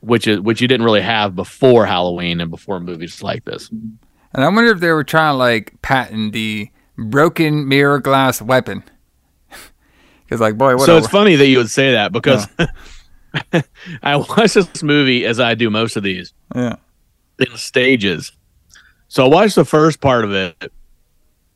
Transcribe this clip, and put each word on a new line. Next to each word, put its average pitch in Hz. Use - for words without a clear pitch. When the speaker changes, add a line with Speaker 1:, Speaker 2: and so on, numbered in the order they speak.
Speaker 1:
Which 113
is, 104
which 107
you 127
didn't 120
really 107
have 104
before 110
Halloween 87
and 82
before 92
movies 87
like 98
this. -
Speaker 2:
And -
I 156
wonder 226
if 185
they 175
were 156
trying 156
to, 135
like, 120
patent 110
the 107
broken 151
mirror 143
glass 135
weapon. 113
<laughs> -
'Cause, 117
like, 107
boy, 131
what 135
Speaker 1:
So 165
Speaker 2:
a -
Speaker 1:
it's 147
funny 196
that 139
you 131
would 120
say 135
that 104
because 117
Speaker 2:
Yeah. -
Speaker 1:
<laughs> 170
I 143
watched 196
this -
movie, 139
as 113
I 117
do 113
most 110
of 107
these, 95
Speaker 2:
Yeah. 123
Speaker 1:
in 127
stages. 123
So -
I 131
watched 190
the -
first 156
part 123
of 101
it, 95